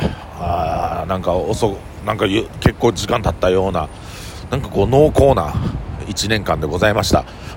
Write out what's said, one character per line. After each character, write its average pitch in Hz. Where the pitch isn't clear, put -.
あ 85
ー、 -
な 95
ん 92
か 90
遅-、 98
な 107
ん 104
か 107
ゆ-、 101
結 120
構 120
時 -
間 117
経 87
っ 82
た 95
よ 95
う -
な、 80
な 135
ん -
か -
こ -
う、 -
濃 135
厚 135
な 80
一 101
年 107
間 80
で 80
ご 78
ざ 92
い -
ま 107
し -
た。 -